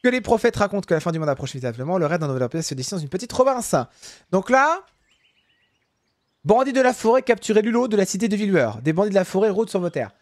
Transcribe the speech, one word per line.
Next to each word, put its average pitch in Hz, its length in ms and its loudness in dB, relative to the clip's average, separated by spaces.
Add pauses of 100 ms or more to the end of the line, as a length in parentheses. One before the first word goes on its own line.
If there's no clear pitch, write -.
que 247 60 4
les 254 120 0
prophètes 226 360 0
racontent 202 300 -2
que 175 80 2
la 156 60 0
fin 170 120 -4
du 165 60 -4
monde 156 100 -2
approche 135 240 -4
véritablement, 127 460 -4
le 165 80 0
reste 165 160 0
d'un 147 60 -2
nouvel 131 160 -2
empire 160 200 -4
se - 100 -6
dessine 131 220 -8
dans 165 60 -4
une 147 60 -8
petite 202 220 -8
province. 254 440 0 (560)
Donc - 180 0
là, 294 320 4 (1600)
bandits 247 280 2
de 262 80 2
la 254 120 4
forêt 233 300 2
capturaient 220 400 2
Lulo 233 260 0
de 214 80 0
la 190 100 2
cité 202 220 -2
de 208 80 0
Villeur. 151 460 0
Des 156 100 0
bandits 196 180 0
de 190 40 -6
la 190 100 4
forêt 208 260 0
rôdent 208 200 -2
sur 190 100 -2
vos 175 100 -4
terres. 123 200 -6 (120)